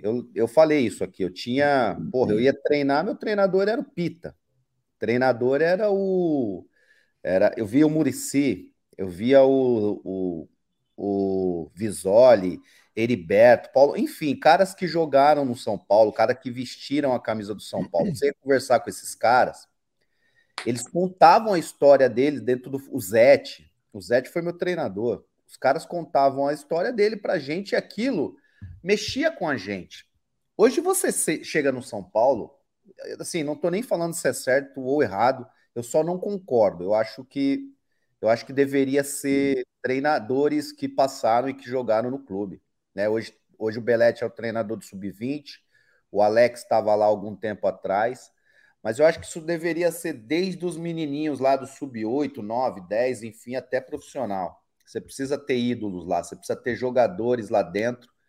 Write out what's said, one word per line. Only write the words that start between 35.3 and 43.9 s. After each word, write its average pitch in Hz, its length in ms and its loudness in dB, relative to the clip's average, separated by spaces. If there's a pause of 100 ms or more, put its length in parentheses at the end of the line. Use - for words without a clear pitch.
eu 120 80 -8
só 156 200 0
não 180 160 -4
concordo. 120 680 0
Eu 101 100 0
acho 110 300 -4
que, 139 480 -4 (480)
eu 101 80 0
acho 143 160 2
que 143 80 -16
deveria 139 520 2
ser 139 600 -2 (180)
treinadores 139 920 -2
que 139 160 -8
passaram 135 600 0
e 135 60 -6
que - 140 -20
jogaram 120 420 -2
no 139 80 -6
clube, 95 420 -10 (340)
né? 101 140 -2
Hoje, 110 240 -2 (260)
hoje 110 200 -4
o 117 40 -6
Belete 117 420 2